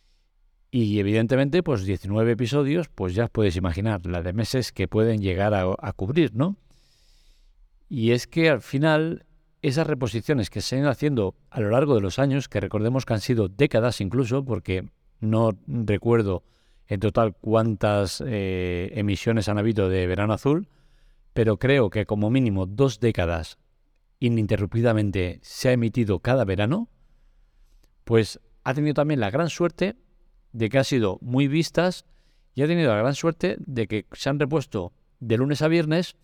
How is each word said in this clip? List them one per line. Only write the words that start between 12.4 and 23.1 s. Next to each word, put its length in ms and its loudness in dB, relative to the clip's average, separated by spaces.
que 120 -4
recordemos 440 -2
que 100 -2
han 60 -2
sido 280 0
décadas 520 0
incluso, 440 -2
porque 440 -4
no 480 2
recuerdo 760 0
en 120 -4
total 340 2
cuántas, 920 0
eh, 680 -4
emisiones 560 -2
han 100 0
habido 300 0
de 180 0
Verano 280 0
Azul, 340 0
pero 260 2
creo 320 2
que 160 -2
como 220 0
mínimo 380 2
dos 340 0
décadas 580 -2